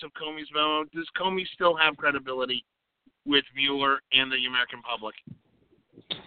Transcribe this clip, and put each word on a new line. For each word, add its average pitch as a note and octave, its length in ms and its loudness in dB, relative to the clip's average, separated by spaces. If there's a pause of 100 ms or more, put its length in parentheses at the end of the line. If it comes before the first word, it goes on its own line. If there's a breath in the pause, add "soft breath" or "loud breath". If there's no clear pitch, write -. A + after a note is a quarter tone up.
of D3 60 -14
Comey's D#3 420 -10
memo, D3+ 400 2
does E3 140 -8 (120)
Comey F#3 260 0 (100)
still F3 220 4
have D#3 200 4
credibility C3 680 -2 (600)
with C#3+ 200 2 (100)
Mueller C#3 460 2 (120)
and C3 180 4
the B2+ 160 -2
American B2 360 -2
public? A2 320 -8 (1120)